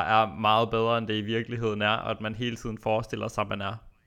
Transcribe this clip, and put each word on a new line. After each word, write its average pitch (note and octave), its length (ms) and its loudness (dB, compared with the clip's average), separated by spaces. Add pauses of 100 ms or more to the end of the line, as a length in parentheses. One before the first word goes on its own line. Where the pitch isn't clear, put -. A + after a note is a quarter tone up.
(220)
er G2 140 0
meget A2 340 4
bedre, A#2 280 2
end A2+ 100 -2
det A2 100 -2
i G#2+ 40 -2
virkeligheden A2+ 600 -2
er, G#2 80 4
og A2 220 0
at - 100 -6
man G#2+ 140 -6
hele A#2 200 -4
tiden A2+ 220 -8
forestiller A2 500 -2
sig, G#2+ 140 -4
at G#2 60 0
man G2+ 140 -4
er G2 140 -4 (320)